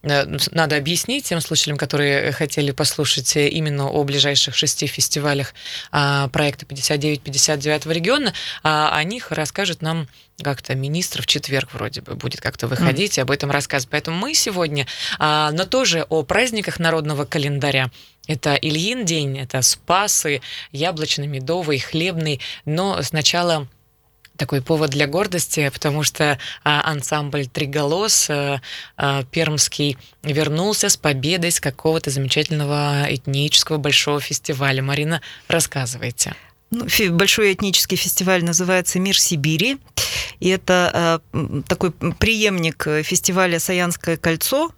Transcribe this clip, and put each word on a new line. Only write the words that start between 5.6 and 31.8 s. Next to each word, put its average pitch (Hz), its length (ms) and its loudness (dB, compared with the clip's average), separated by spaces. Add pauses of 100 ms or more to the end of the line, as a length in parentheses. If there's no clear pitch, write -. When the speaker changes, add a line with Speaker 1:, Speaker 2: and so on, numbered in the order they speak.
Speaker 1:
а, 143 380 2
проекта 147 360 0
«пятьдесят 143 360 -2
девять 151 220 -2
пятьдесят 143 360 2
девятого 151 340 0
региона». 196 400 0 (300)
А 151 340 4
о 151 60 2
них 208 300 -6
расскажет 160 500 -2
нам 160 240 -2 (340)
как-то 131 360 -4
министр 147 460 -2
в - 40 -2
четверг 135 460 0
вроде - 280 -8
бы - 140 -12
будет - 260 -6
как-то - 280 -4
Speaker 2:
Мгм. 127 80 -2
Speaker 1:
выходить 170 420 2
и - 20 2
об 131 120 0
этом 143 180 -2
рассказывать. 139 400 -2
Поэтому 156 280 -4
мы 269 160 -4
сегодня, 165 520 0 (320)
а, 151 320 2
но 165 140 0
тоже 185 440 2
о 160 140 2
праздниках 214 560 0
народного 156 460 0
календаря. 139 680 0 (380)
Это 151 260 0
Ильин 180 500 0
день, 147 320 0
это 131 260 -2
Спасы, 175 760 2 (300)
яблочный, 151 560 -2
медовый, 147 540 -2
хлебный. 160 600 -2 (260)
Но 175 360 0
сначала 156 640 0 (680)
такой 135 260 -2
повод 151 280 2
для 143 180 2
гордости, 170 680 0
потому 151 300 0
что, 147 340 2 (240)
а, 147 260 2
ансамбль 147 600 -2
«Триголос», 151 840 0
э, 143 300 0 (360)
э, 139 360 0
пермский, 151 680 0 (240)
вернулся 156 680 0
с 196 80 4
победой 156 540 0
с - 80 0
какого-то 160 520 0